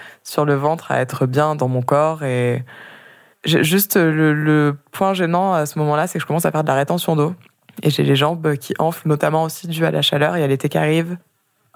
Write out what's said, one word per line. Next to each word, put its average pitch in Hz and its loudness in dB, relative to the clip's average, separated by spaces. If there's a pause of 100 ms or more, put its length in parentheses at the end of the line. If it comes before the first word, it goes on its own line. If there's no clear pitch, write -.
(220)
sur - -2
le 147 2
ventre 151 -2
à 127 2
être 131 -2
bien 147 0
dans 131 -2
mon 127 -2
corps. 151 0
Et 123 -2 (800)
j'ai, 160 2
juste, 190 0
le, 156 4
le 151 2 (160)
point 196 0
gênant 180 0
à 156 2
ce - -8
moment-là, 151 0
c'est 170 -6
que 151 -4
je - -12
commence 165 0
à 156 2
faire 156 0
de 151 -2
la 139 2
rétention 160 0
d'eau. 151 0 (480)
Et 156 2
j'ai 143 2
les 139 4
jambes 156 -2
qui - -8
enflent, 160 -2
notamment 156 0
aussi 160 -8
dû 165 -4
à - 0
la 151 -2
chaleur 151 0
et 165 0
à 143 0
l'été 139 0
qui 160 -2
arrive. 165 0 (600)